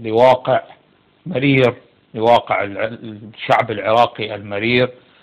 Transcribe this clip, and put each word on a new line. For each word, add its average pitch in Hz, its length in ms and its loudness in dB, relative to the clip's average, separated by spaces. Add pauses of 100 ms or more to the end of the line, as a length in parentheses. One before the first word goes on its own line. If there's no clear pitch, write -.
لواقع 123 600 2 (640)
مرير، 135 480 2 (400)
لواقع 110 500 2
الع-، 101 200 -8
الشعب 113 840 -4
العراقي 110 640 -2
المرير 110 560 -2 (320)